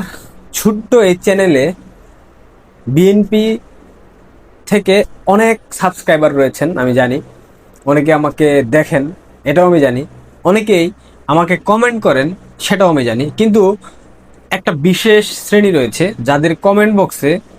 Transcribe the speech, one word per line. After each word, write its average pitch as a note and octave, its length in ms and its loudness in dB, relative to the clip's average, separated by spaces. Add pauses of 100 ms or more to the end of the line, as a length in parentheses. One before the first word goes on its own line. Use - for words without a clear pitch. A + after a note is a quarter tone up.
(520)
ছোট্ট G#3+ 420 -2
এই G3 200 4
চ্যানেলে F3+ 580 0 (1160)
বিএনপি G#3 720 2 (1080)
থেকে G3 380 0 (220)
অনেক A3 340 2 (100)
সাবস্ক্রাইবার D#3 680 -2
রয়েছেন, C#3+ 420 -2
আমি B2+ 160 -2
জানি। B2+ 260 0 (640)
অনেকে D3 280 0
আমাকে D3 500 0
দেখেন, D3 500 -2 (320)
এটাও E3+ 220 2
আমি E3+ 140 2
জানি। C3 260 -2 (380)
অনেকেই F#3 460 0 (360)
আমাকে E3+ 300 0
কমেন্ট A3+ 460 -2
করেন, D3+ 320 0 (240)
সেটাও G3 300 0
আমি C#3+ 160 0
জানি। A#2+ 320 -4
কিন্তু G#3 400 2 (760)
একটা F#3 220 -4
বিশেষ F#3+ 640 0
শ্রেণী G#3 320 0
রয়েছে, D#3+ 500 -2
যাদের C#3+ 360 0
কমেন্ট G#3 400 2
বক্সে, F3+ 440 -2 (180)